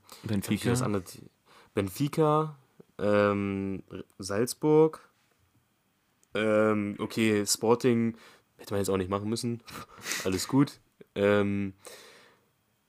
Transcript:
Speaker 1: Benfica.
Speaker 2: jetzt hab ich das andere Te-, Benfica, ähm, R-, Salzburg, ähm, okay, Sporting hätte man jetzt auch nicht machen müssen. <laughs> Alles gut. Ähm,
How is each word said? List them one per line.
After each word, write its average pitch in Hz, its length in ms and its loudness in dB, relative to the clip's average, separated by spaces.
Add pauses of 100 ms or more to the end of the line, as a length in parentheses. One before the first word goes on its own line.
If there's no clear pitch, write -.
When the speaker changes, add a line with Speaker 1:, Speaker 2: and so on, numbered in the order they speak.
(220)
Speaker 1:
Benfica. 110 120 -8
Speaker 2:
jetzt 98 120 -2
hab 107 60 -2
ich 101 120 -2
das 95 180 0
andere 101 220 -2
Te-, - 180 -20 (520)
Benfica, 151 800 0 (420)
ähm, 101 920 0
R-, 92 140 -12 (140)
Salzburg, 151 840 2 (1300)
ähm, 107 640 2
okay, 107 480 0
Sporting 117 680 2 (420)
hätte - 160 -10
man 101 60 0
jetzt 95 100 0
auch 98 60 2
nicht 92 140 0
machen 101 180 -2
müssen. 117 320 -4 (320)
<laughs> - 320 -8
Alles 95 240 -2
gut. 139 300 0 (360)
Ähm, 101 580 0 (1160)